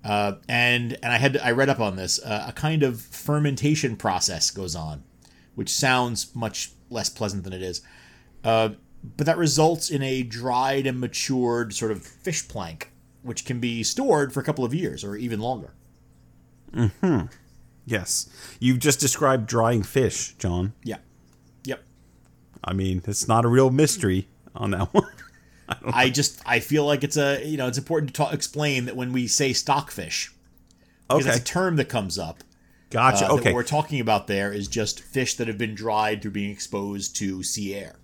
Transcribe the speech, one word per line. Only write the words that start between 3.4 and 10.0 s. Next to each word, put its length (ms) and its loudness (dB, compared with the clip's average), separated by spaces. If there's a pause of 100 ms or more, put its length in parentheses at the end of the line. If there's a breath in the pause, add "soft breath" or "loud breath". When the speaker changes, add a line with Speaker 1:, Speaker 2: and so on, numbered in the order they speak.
Speaker 1:
process 560 0
goes 240 -6
on, 280 -8 (520 soft breath)
which 180 -6
sounds 640 0
much 360 -6 (180)
less 200 -4
pleasant 360 -4
than 80 -10
it 80 -10
is. 200 -6 (640 soft breath)
Uh, 260 4 (480)
but 80 0
that 120 4
results 520 2
in 140 -2